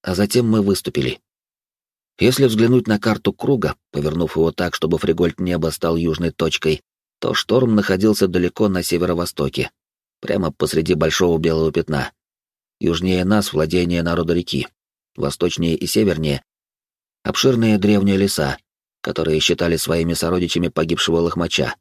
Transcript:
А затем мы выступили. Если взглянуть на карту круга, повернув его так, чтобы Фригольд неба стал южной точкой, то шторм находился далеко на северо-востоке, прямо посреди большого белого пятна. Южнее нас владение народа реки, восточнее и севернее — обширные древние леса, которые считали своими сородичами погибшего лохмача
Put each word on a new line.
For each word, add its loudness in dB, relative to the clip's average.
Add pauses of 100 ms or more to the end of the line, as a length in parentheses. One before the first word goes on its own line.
А -4
затем 2
мы 4
выступили. -2 (960)
Если 4
взглянуть 4
на 2
карту 0
круга, -2 (140)
повернув -2
его 2
так, -4
чтобы -2
Фригольд 0
неба -2
стал -2
южной 0
точкой, -2 (400)
то -2
шторм 2
находился 2
далеко 0
на 0
северо-востоке, -2 (500)
прямо -2
посреди 0
большого 2
белого 0
пятна. -2 (680)
Южнее 0
нас 0
владение 0
народа -2
реки, -4 (480)
восточнее -2
и -6
севернее — 0 (840)
обширные 2
древние 4
леса, 0 (420)
которые -2
считали 0
своими -2
сородичами 0
погибшего 0
лохмача -2